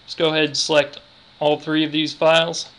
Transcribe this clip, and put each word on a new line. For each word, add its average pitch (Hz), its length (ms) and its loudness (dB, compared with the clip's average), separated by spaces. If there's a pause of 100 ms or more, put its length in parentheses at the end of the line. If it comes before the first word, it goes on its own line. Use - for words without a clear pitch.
just - 100 -16
go 165 140 0
ahead 156 140 0
and 143 120 -2
select 143 440 0 (400)
all 147 200 2
three 156 240 0
of 151 80 -4
these 151 220 -2
files 165 640 0